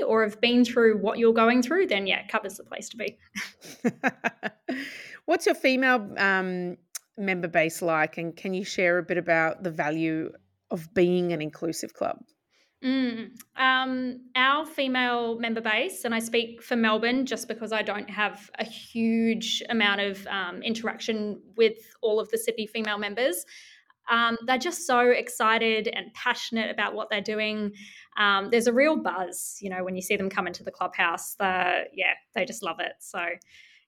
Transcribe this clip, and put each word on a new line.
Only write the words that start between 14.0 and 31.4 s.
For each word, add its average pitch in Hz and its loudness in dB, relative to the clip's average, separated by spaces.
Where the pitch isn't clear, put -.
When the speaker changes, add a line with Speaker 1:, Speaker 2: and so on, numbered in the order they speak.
Speaker 1:
our 277 4
female 247 -2
member 226 -2
base, 233 -2
and 233 -2
I 226 0
speak 233 -2
for - -4
Melbourne 233 2
just 233 -6
because 220 -6
I 214 0
don't 208 -6
have 202 -4
a - -4
huge 226 0
amount 208 2
of, 196 -4
um, 180 -6
interaction 220 -4
with 220 4
all 220 2
of 202 -4
the 226 -2
Sydney 226 -4
female 214 -4
members. 226 -2
Um, 233 2
they're 254 2
just 330 -4
so 247 4
excited 226 2
and 190 -8
passionate 226 -2
about 208 -2
what 214 -6
they're 208 -2
doing. 214 -4
Um, 202 4
there's 233 4
a 240 4
real 294 6
buzz, 180 -6
you 196 -8
know, 185 -6
when 185 -4
you 185 -6
see 202 -2
them 196 -2
come 190 -2
into 175 -10
the 185 -10
clubhouse. 180 -2
The, 185 0